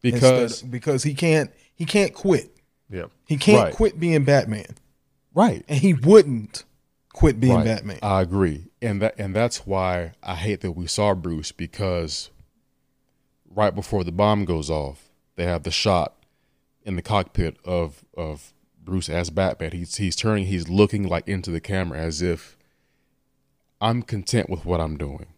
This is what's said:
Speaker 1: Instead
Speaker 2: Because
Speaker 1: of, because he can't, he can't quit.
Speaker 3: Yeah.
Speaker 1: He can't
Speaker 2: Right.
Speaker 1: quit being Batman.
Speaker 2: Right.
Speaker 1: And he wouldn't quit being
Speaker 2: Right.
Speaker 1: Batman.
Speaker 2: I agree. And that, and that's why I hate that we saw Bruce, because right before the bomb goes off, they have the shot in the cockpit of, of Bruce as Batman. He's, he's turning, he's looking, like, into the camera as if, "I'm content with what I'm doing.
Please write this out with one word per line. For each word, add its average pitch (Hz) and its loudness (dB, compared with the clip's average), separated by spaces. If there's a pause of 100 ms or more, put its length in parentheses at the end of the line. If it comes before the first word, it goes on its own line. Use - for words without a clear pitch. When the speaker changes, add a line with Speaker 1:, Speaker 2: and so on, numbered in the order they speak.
Speaker 1:
Instead 120 0
Speaker 2:
Because 127 4
Speaker 1:
of, 127 -14
because 127 -2
he 147 -2
can't, 156 0 (240)
he 165 -8
can't 202 0
quit. - 0 (340)
Speaker 3:
Yeah. 90 -10 (220)
Speaker 1:
He 151 -2
can't 139 8
Speaker 2:
Right. - -2
Speaker 1:
quit 214 0
being 160 2
Batman. 113 0 (580)
Speaker 2:
Right. 214 2
Speaker 1:
And 147 0
he 180 6
wouldn't 139 6 (500)
quit 123 4
being 123 6
Speaker 2:
Right. 110 2
Speaker 1:
Batman. 104 -4
Speaker 2:
I 98 2
agree. 87 -2 (140)
And 101 -4
that, 110 -2
and 98 -8
that's 117 -2
why 92 -2 (100)
I 92 -10
hate 95 -4
that 90 -6
we 87 -8
saw 104 0
Bruce, 82 -8
because 87 -6 (1200)
right 98 0
before 101 -2
the 85 -4
bomb 104 2
goes 80 -4
off, 73 -6 (260)
they 87 -4
have 85 -4
the 95 -6
shot 90 0 (680)
in 98 -8
the 87 -4
cockpit 90 -2
of, 85 -6 (100)
of 78 -12 (300)
Bruce 92 -4
as 82 -4
Batman. 82 -2
He's, 87 -10
he's 95 -2
turning, 104 0
he's 90 -4
looking, 101 2
like, 85 -4
into 92 -6
the 82 -4
camera 90 -4
as 80 -6
if, - -4 (1300)
"I'm 113 -2
content 104 -2
with 87 -6
what 85 0
I'm 78 -4
doing. 73 -10 (120)